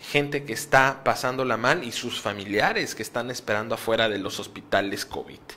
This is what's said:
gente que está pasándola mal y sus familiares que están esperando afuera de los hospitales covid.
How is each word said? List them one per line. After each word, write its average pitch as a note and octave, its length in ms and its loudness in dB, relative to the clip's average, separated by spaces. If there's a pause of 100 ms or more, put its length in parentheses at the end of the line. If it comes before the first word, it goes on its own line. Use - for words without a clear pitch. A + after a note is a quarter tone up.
gente C#3+ 440 0
que A2 80 -8
está C3+ 520 4
pasándola B2+ 520 2
mal C3+ 280 2
y A#2 80 -8
sus - 280 -6
familiares G#2+ 720 0
que - 80 -8
están A#2+ 280 -4
esperando A2+ 440 -2
afuera A2+ 340 2
de G2+ 100 -2
los G2 220 -6
hospitales G2 640 -2
covid. - 360 -10 (160)